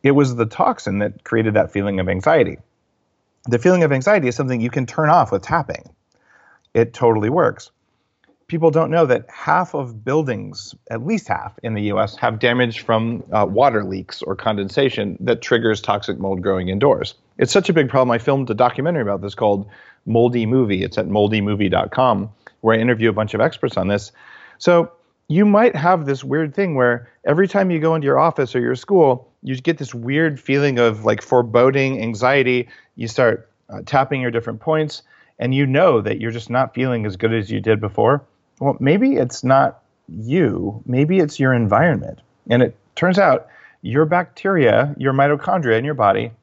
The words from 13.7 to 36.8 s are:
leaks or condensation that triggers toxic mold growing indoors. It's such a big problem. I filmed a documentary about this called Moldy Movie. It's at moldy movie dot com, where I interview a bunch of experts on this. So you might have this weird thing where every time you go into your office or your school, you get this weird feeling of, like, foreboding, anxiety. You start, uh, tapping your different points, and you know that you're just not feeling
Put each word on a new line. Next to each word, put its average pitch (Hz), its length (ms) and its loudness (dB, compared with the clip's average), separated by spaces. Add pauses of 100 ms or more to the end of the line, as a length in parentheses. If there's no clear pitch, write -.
leaks - 280 -12
or 95 140 -6
condensation 104 840 -4
that 117 200 -2
triggers 113 380 0
toxic 104 400 -4
mold 95 220 -4
growing 92 260 -2
indoors. 104 480 0 (220)
It's - 160 -2
such 196 160 2
a 180 100 0
big 135 80 2
problem. 127 240 2
I 120 60 2
filmed 135 320 -2
a 110 40 -2
documentary 131 500 0
about 101 180 -4
this 101 140 -10
called 104 320 0 (380)
Moldy 117 400 2
Movie. 107 380 0
It's 98 140 -6
at 104 100 -4
moldy 104 320 2
movie 101 300 0
dot 90 220 -2
com, 110 380 0 (300)
where 113 160 2
I 110 60 0
interview 113 280 2
a 101 40 0
bunch 107 200 -4
of 107 60 -4
experts - 380 -2
on 92 100 -2
this. 101 240 -4 (460)
So 170 340 2 (380)
you 185 160 4
might 208 320 4
have 170 280 0
this 135 160 -4
weird 143 320 -4
thing 185 220 -2
where 123 340 0 (140)
every 175 240 2
time 190 240 0
you 160 80 0
go 160 160 2
into 151 100 -4
your 139 140 2
office 147 340 0
or 127 60 0
your 120 160 -2
school, 139 560 2 (100)
you 131 140 -6
get 151 220 -4
this 123 180 -12
weird 139 460 -2
feeling 139 360 0
of, 110 280 2
like, 110 160 0
foreboding, 131 800 2
anxiety. 123 640 0 (280)
You 113 120 -10
start, 113 420 0 (200)
uh, 104 160 -16
tapping 135 340 -2
your 123 120 -4
different 113 280 -6
points, 156 440 -4 (360)
and 131 160 -2
you 139 100 2
know 135 360 2
that - 180 -4
you're 113 200 -6
just 110 100 -16
not 123 240 -2
feeling 120 320 -2